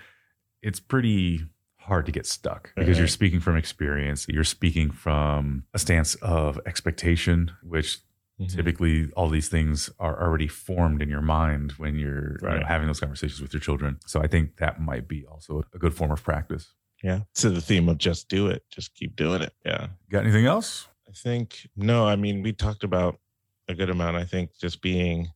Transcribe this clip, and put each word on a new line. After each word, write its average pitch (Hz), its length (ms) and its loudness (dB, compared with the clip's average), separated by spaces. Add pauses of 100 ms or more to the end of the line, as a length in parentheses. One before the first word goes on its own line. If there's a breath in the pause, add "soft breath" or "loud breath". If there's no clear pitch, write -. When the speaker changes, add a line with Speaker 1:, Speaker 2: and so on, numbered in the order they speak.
(600 loud breath)
Speaker 1:
it's 104 180 -6
pretty 92 680 0 (320)
hard 87 280 0
to 82 60 -2
get - 140 -6
stuck - 500 -8
because 90 220 4
you're 87 80 4
Speaker 2:
Right. 78 60 2
Speaker 1:
speaking 90 280 2
from 82 160 2
experience. 71 720 -2
You're 78 160 0
speaking 78 480 2
from 73 720 0 (100)
a 104 60 -2
stance 80 360 2
of 78 500 0
expectation, 85 840 0 (120)
which 80 360 -4 (400)
Speaker 2:
Mm-hmm. 92 160 -4
Speaker 1:
typically 80 580 2
all 87 160 0
these 78 200 0
things 78 480 0
are 82 260 -4
already 80 240 0
formed 82 540 0
in 71 80 -2
your 73 140 -2
mind 78 540 2
when 76 180 -4
you're, 71 440 -4
you 98 80 -6
know, 92 100 0
Speaker 2:
Right. - 100 -2
Speaker 1:
having 80 180 0
those 76 140 -2
conversations 73 420 -6
with 67 100 -10
your 78 80 -4
children. 71 460 -2
So 78 160 -2
I 78 60 2
think 78 300 0
that 78 220 -2
might 69 280 -4
be 73 180 -8
also 76 380 -8 (100)
a - 60 -16
good 82 160 2
form 78 160 0
of 76 120 -2
practice. 78 480 -4 (320)
Speaker 2:
Yeah. 95 180 0 (160)
To 113 120 4
the 87 120 0
theme 85 280 4
of 80 80 2
just - 320 -2
do 98 160 2
it, 90 240 -2
just - 240 -14
keep - 220 -10
doing 82 260 0
it. - 120 -6 (120)
Yeah. 80 220 -4 (240)
Speaker 1:
Got 101 140 2
anything 110 200 6
else? 202 420 0 (220)
Speaker 2:
I 101 40 -20
think, 120 600 -6
no, 110 320 4
I 104 80 4
mean, 101 280 0
we 110 100 -2
talked 107 300 -2
about 90 360 0 (480)
a 92 60 -6
good 90 160 -2
amount. 87 280 0
I 87 60 -2
think 90 320 -4
just - 280 -6
being, 87 520 0